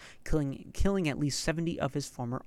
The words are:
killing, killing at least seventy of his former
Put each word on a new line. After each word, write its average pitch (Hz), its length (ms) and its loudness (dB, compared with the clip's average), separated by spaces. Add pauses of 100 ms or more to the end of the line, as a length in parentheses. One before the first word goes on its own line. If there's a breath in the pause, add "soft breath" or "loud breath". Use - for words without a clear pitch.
(240 loud breath)
killing, 143 500 0
killing 190 340 4
at 135 100 -2
least 147 220 0
seventy 165 400 0
of 135 140 -2
his 143 120 -2
former 123 400 -6